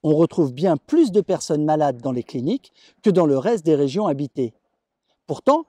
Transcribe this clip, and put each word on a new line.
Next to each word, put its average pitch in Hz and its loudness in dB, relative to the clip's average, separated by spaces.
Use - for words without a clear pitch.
On 151 4
retrouve 156 0
bien 156 0
plus 294 0
de 202 2
personnes 156 -2
malades 147 0
dans 139 -4
les 123 -4
cliniques 147 -6
que 220 2
dans 175 4
le 139 2
reste 170 -2
des 160 4
régions 143 -2
habitées. 135 -6
Pourtant, 285 0